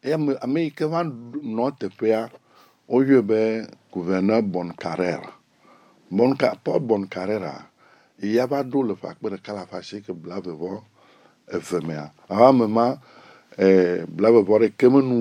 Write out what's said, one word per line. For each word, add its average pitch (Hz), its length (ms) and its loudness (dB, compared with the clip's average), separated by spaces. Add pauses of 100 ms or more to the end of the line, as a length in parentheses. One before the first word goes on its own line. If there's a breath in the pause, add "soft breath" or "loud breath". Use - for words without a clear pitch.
Ye 135 80 -4
ame, 147 280 -2
ame 131 200 -4
yi 160 100 -2
ke 156 160 -6
va 165 160 -2
nɔ 120 640 -6 (140)
teƒea, 110 520 -2 (580 soft breath)
woyɔe 131 340 4
be 110 440 0 (240)
gouverneur 95 520 0
Boncarrere. 87 880 -6 (840 soft breath)
Bonca-, 127 520 2
Paul 139 180 -2
Boncarrere, 101 720 -4 (720 soft breath)
ya 113 240 0
va 139 160 -2
ɖo 135 240 -2
le 101 80 -2
ƒe - 160 -12
akpe 95 180 -10
ɖeka 98 240 -10
le 101 80 -10
afa 90 180 -12
asieke 101 340 -14
blaeve 87 400 -12
vɔ 90 280 -10 (720 soft breath)
eve 85 320 -4
mea. 76 280 -8 (160)
Ava 117 240 6
me 120 140 4
ma, 117 300 0 (600 soft breath)
e, 90 480 4
blaeve 101 400 4
vɔ 107 140 4
ɖekɛ 113 320 2
me 139 100 6
nu 127 180 -2